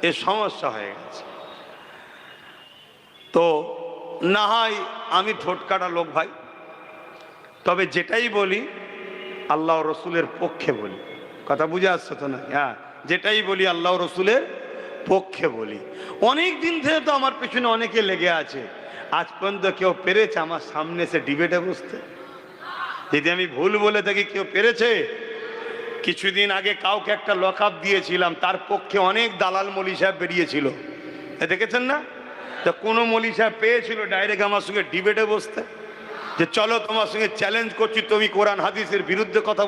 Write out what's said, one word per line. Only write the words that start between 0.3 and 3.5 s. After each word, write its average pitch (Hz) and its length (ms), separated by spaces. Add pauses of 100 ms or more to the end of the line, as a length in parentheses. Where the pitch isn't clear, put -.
হয়ে 101 220
গেছে। - 260 (2000)
তো 170 100 (880)